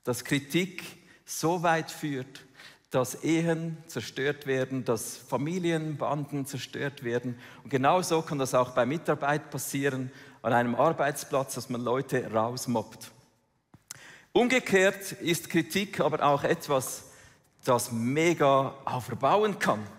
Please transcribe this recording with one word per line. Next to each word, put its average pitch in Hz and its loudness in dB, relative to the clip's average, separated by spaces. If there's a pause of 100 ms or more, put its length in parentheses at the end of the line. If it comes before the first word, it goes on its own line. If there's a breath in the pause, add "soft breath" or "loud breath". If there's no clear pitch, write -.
Dass 120 -4
Kritik 160 -2 (420 soft breath)
so 165 -2
weit 165 2
führt, 139 -8 (440 loud breath)
dass - -2
Ehen 165 0 (100)
zerstört 139 -4
werden, 131 0
dass - -2
Familienbanden 147 -2
zerstört 131 -8
werden. 120 -2 (260 loud breath)
Und - -16
genau 143 4
so 170 0
kann 156 -4
das 131 0
auch 127 4
bei 123 2
Mitarbeit 147 -2
passieren, 135 -4 (300 loud breath)
an 117 0
einem 120 2
Arbeitsplatz, 147 0
dass - -8
man 123 -4
Leute 123 -2
rausmobbt. 113 -2 (1200 loud breath)
Umgekehrt 202 4
ist 160 -4
Kritik 190 -2
aber 147 2
auch 143 4
etwas, - 0 (600 loud breath)
das 120 4
mega 135 4 (120)
auferbauen 143 0
kann. 107 0 (140)